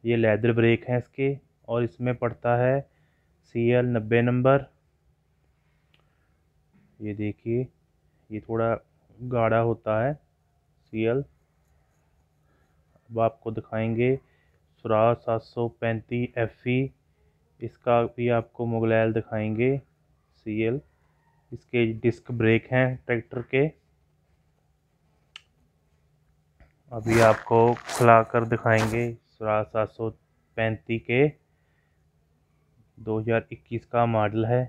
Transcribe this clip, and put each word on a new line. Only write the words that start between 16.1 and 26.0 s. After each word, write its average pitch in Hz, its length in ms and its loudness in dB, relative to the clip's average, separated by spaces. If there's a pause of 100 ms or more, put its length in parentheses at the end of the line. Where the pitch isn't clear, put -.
एफ़ई, 123 520 -4 (720)
इसका 117 440 0
भी 120 260 -4
आपको 117 360 -2
मुगलैल 113 480 0
दिखाएंगे 110 640 -2 (580)
सीएल। 110 440 -4 (720)
इसके 120 340 -2 (100)
disc 113 380 -4
brake 113 380 2
हैं 127 260 0
tractor 120 460 -6
के। 131 180 0 (3250)